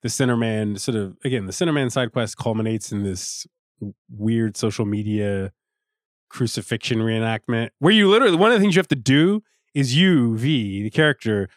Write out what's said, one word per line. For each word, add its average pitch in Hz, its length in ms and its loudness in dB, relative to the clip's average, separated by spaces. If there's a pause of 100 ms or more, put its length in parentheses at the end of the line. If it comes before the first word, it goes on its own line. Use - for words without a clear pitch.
the 123 80 -6
Sinnerman 113 680 0
sort 120 180 -4
of, 98 280 -6
again, 120 220 -4
the 95 60 -8
Sinnerman 147 380 -2
side 123 220 -4
quest 113 240 -4
culminates 110 560 -4
in 101 100 -4
this - 440 -8 (340)
w-, 101 140 -12 (160)
weird 110 480 -2
social 113 260 -2
media 104 680 -4 (760)
crucifixion 113 680 -4
reenactment 113 800 -2
where 160 160 4
you 202 160 6
literally, 208 260 4
one 202 160 6
of 233 60 4
the - 40 4
things 196 120 4
you 180 60 4
have - 80 0
to - 80 0
do 156 460 2 (320)
is 135 220 0
you, 147 400 4
V, 110 460 -2
the 107 80 -4
character, 113 680 0